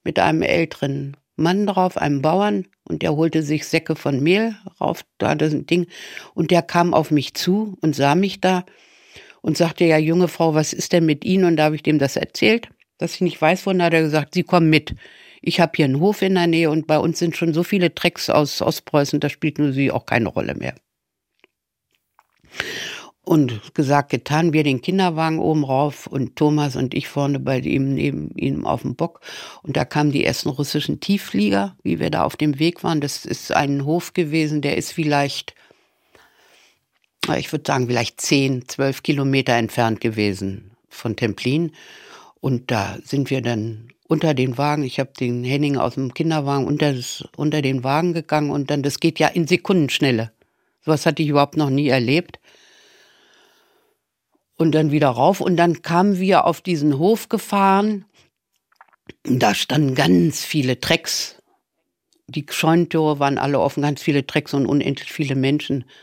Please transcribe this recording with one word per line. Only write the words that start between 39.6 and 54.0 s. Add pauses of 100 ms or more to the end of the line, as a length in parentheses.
gewesen (180)
von
Templin. (720)
Und
da
sind
wir
dann (180)
unter
den
Wagen,
ich
hab
den
Henning
aus
dem
Kinderwagen
unter
das, (140)
unter
den
Wagen
gegangen
und
dann,
das
geht
ja
in
Sekundenschnelle. (500)
Sowas
hatte
ich
überhaupt
noch
nie
erlebt. (2250)